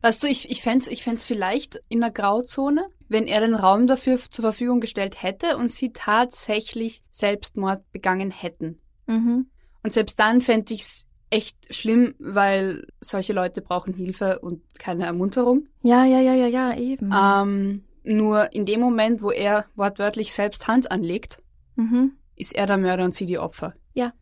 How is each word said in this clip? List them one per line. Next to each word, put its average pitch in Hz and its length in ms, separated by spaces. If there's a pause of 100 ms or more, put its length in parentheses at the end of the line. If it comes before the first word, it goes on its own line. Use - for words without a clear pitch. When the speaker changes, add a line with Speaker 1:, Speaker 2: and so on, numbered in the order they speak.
Speaker 1:
Weißt 226 200
du, 294 40
ich, - 240
ich 240 120
fänd's, 247 240
ich - 160
fänd's 226 220
vielleicht 214 640
in 233 120
der 233 100
Grauzone, 247 760 (220)
wenn 220 180
er 214 140
den 226 140
Raum 208 320
dafür 254 280
f-, 247 140
zur - 140
Verfügung 240 380
gestellt 196 420
hätte 226 340
und 240 140
sie 240 220
tatsächlich 226 1200
Selbstmord 202 800
begangen 196 380
hätten. 165 480 (280)
Speaker 2:
Mhm. 233 400 (360)
Speaker 1:
Und 220 100
selbst 233 260
dann 226 240
fänd 220 280
ich's - 360 (240)
echt - 440
schlimm, 226 440
weil 196 680 (140)
solche 196 320
Leute 185 300
brauchen 202 320
Hilfe 185 460
und 175 200 (180)
keine 170 280
Ermunterung. 240 580 (180)
Speaker 2:
Ja, 247 220
ja, 262 160
ja, 262 140
ja, 254 140
ja, 254 280
eben. 240 380
Speaker 1:
Ähm, 196 720 (200)
nur 214 480
in 208 140
dem 214 140
Moment, 226 420
wo 202 80
er 208 340 (100)
wortwörtlich 208 600
selbst 208 340
Hand 247 220
anlegt, 175 500 (360)
Speaker 2:
Mhm. 247 360 (240)
Speaker 1:
ist - 180
er 202 120
der 196 100
Mörder 185 280
und 180 100
sie - 120
die 175 120
Opfer. - 360 (200)
Speaker 2:
Ja. 240 280